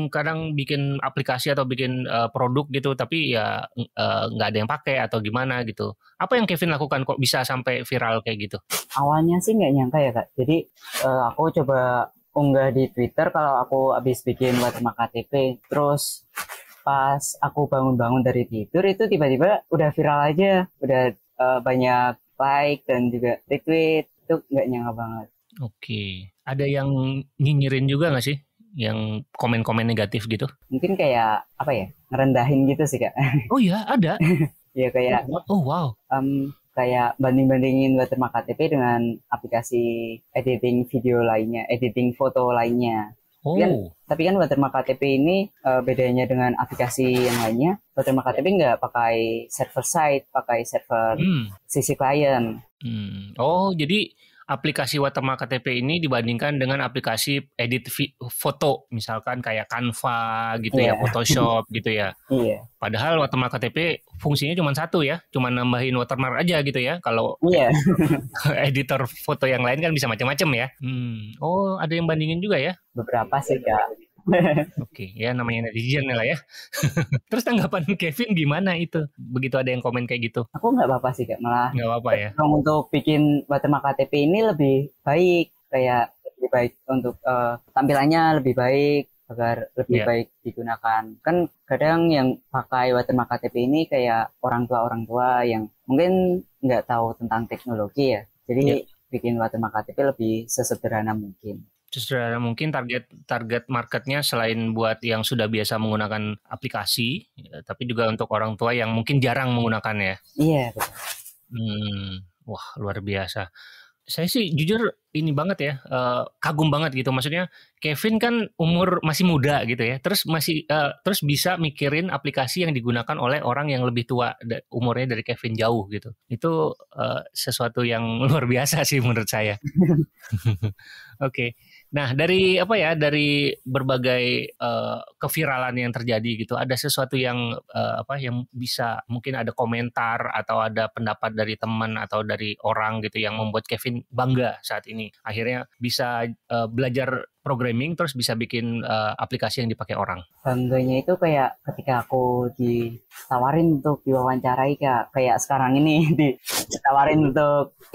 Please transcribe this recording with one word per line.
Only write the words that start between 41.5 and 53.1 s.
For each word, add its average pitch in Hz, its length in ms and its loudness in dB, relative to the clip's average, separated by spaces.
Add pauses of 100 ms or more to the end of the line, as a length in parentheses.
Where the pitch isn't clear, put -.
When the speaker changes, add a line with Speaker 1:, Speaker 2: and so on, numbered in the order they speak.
Speaker 2:
editing 123 460 0
foto 127 400 0
lainnya. 117 640 0 (240)
Speaker 1:
Oh. 160 160 -2
Speaker 2:
Kan, 131 480 0
tapi 160 240 0
kan 196 80 2
watermark 139 480 2
K 131 80 0
T 131 80 -4
P - 20 0 (140)
ini, 185 320 2
eh, 127 320 0
bedanya 127 480 2
dengan 127 320 2
aplikasi 127 560 0
yang 120 220 2 (100)
lainnya, 143 320 2 (160)
watermark 131 320 2
K - 80 2
T - 80 0
P - 20 0 (140)
nggak 123 160 4
pakai 117 720 0
server - 400 -4
side, 147 400 0
pakai 120 400 -2
server 113 480 0
Speaker 1:
Hmm. 156 320 0 (160)
Speaker 2:
sisi 143 320 0
klien. 131 640 2 (240)
Speaker 1:
Hmm. 104 560 -8